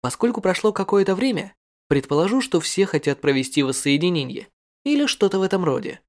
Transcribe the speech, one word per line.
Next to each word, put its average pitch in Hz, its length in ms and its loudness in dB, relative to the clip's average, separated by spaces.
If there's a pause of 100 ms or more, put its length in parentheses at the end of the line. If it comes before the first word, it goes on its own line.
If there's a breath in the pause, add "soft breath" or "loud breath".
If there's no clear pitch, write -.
Поскольку 220 400 -2
прошло 185 300 0
какое-то 196 420 0
время, 202 420 -2 (320)
предположу, 156 540 0
что - 180 0
все 190 240 0
хотят 147 380 -2
провести 139 400 0
воссоединение 139 880 -2 (360)
или 285 220 2
что-то 196 320 0
в 190 40 2
этом 190 220 0
роде. 165 440 -2